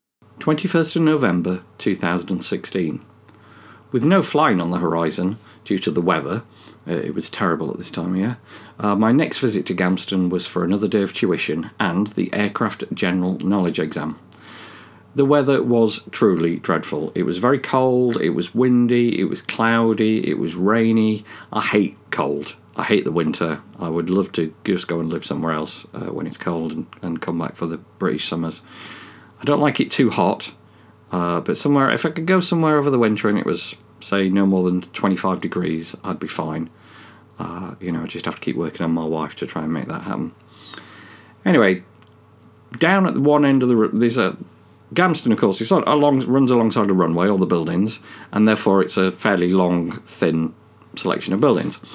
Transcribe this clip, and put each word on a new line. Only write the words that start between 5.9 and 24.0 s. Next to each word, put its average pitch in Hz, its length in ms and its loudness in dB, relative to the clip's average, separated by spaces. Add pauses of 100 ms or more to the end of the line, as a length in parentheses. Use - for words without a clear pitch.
weather, 85 440 -2 (440)
uh, 82 40 -4
it - 240 -4
was - 160 -8
terrible 82 400 -2
at - 80 -8
this - 100 -12
time 87 220 -6
of 92 60 -2
year, 120 200 -2 (400)
uh, 104 180 0
my 110 160 4
next 147 280 2
visit 104 260 0
to 95 80 -4
Gamston 92 560 0
was 90 160 -2
for - 180 -4
another 98 240 0
day 101 140 2
of 95 140 -2
tuition 85 640 -2
and 98 300 0
the - 220 -4
aircraft - 640 -2
general 92 460 0
knowledge 92 400 0
exam. 78 400 -6 (960)
The 139 100 4
weather 139 360 4
was 117 480 2
truly 85 480 2
dreadful. 80 560 -4
It 90 80 -2
was 87 160 -2
very 127 220 2
cold, 123 600 2
it - 120 0
was 78 240 -4
windy, 120 640 4
it - 60 0
was - 180 -4
cloudy, 113 840 2
it - 120 -2
was 82 160 -4
rainy. 110 680 2 (280)
I 107 100 -2
hate - 340 0 (140)
cold. 71 460 -4 (200)
I - 60 -4
hate 104 220 2
the 82 80 -4
winter. 80 500 -2 (160)
I 87 120 -6
would 82 200 -2